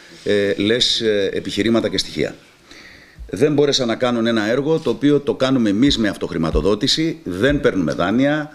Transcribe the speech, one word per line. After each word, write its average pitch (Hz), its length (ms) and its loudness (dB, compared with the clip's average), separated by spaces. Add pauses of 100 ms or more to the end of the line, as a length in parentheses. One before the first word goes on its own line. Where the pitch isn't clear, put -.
(240)
ε, 101 300 0
λες, 110 480 0
ε, 104 320 0
επιχειρήματα 104 560 0
και 92 80 -6
στοιχεία. - 380 -4 (920)
Δεν 143 240 0
μπόρεσαν 135 340 2
να 110 80 -2
κάνουν 117 320 0
ένα 110 220 0
έργο 143 300 0
το 160 100 -4
οποίο 143 300 2
το 139 140 -2
κάνουμε 131 360 2
εμείς 123 280 2
με 113 100 0
αυτοχρηματοδότηση, 92 1160 0
δεν 117 360 0
παίρνουμε 92 340 0
δάνεια, 135 600 0